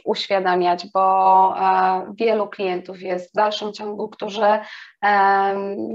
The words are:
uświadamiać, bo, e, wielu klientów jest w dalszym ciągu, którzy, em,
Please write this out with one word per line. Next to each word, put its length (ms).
uświadamiać, 880
bo, 680
e, 560
wielu 320
klientów 540
jest 300
w 40
dalszym 380
ciągu, 360
którzy, 360
em, 760